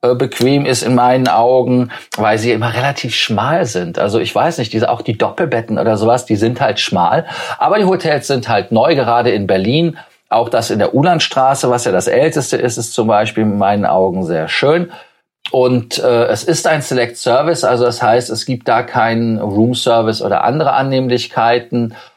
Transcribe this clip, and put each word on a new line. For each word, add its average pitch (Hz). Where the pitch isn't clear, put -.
äh, 123
bequem 135
ist 127
in 123
meinen 127
Augen, 123
weil 107
sie 113
immer 110
relativ 131
schmal 135
sind. 87
Also 104
ich -
weiß 151
nicht, 113
diese, 110
auch 113
die 110
Doppelbetten 117
oder 110
sowas, 117
die 110
sind 117
halt 117
schmal. 98
Aber 196
die 202
Hotels 170
sind 131
halt 107
neu, 123
gerade 120
in 101
Berlin. 123
Auch 117
das 117
in 202
der 202
Ulandstraße, 139
was 120
ja 104
das 90
älteste 147
ist, 117
ist 117
zum 110
Beispiel 110
in 104
meinen 101
Augen 92
sehr 80
schön. 170
Und, 127
äh, 120
es -
ist 170
ein 156
Select 123
Service, 147
also 120
das 120
heißt, 113
es 110
gibt 123
da 120
keinen 113
Room 107
Service 113
oder 98
andere 139
Annehmlichkeiten. 123